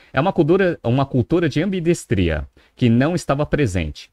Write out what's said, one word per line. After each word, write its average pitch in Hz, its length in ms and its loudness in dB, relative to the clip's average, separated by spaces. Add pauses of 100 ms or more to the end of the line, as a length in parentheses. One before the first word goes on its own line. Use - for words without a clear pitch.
(140)
"É - 60 0
uma 190 120 0
cultura, 175 500 2
uma 127 220 2
cultura 160 420 0
de 147 160 -2
ambidestria, 127 880 -2 (260)
que 123 140 2
não 131 260 2
estava 143 300 -2
presente. 92 680 -2